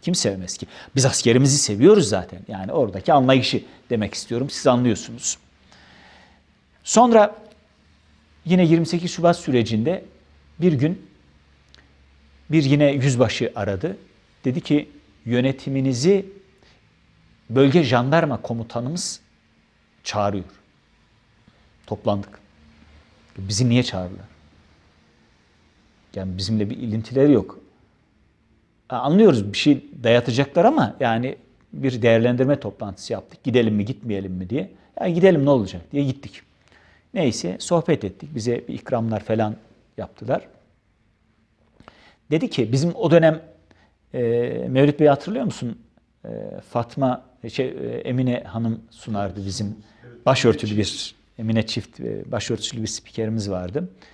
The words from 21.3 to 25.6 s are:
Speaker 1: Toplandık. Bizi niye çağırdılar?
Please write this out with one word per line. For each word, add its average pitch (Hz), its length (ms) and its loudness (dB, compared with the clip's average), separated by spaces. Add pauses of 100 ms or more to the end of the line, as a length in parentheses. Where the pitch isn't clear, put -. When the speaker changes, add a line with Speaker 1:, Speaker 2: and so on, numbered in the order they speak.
Speaker 1:
Toplandık. 101 540 -6 (1000)
Bizi 101 300 -2
niye 123 140 2
çağırdılar? 92 500 -10 (1800)